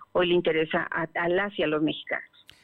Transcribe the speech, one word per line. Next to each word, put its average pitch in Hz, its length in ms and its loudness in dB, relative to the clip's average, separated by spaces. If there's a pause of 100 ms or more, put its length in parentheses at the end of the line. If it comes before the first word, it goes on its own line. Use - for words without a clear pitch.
(120)
hoy 180 160 2
le 175 60 4
interesa 165 560 2
a, 165 240 -2
a 170 140 -2
las 196 300 0
y 185 40 0
a 156 40 2
los 151 160 0
mexicanos. - 480 -4 (340)